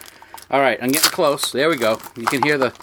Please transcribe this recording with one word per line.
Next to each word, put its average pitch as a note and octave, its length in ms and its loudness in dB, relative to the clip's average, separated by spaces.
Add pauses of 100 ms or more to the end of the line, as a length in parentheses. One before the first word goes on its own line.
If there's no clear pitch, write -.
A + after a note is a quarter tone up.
(500)
All C3+ 100 2
right, B2+ 200 2
I'm B2+ 100 -2
getting D3+ 200 2
close. D3 420 0
There C3+ 160 0
we E3 80 0
go. A2 220 0 (180)
You A#2 100 -6
can C#3 160 0
hear D3 160 0
the B2 140 0 (100)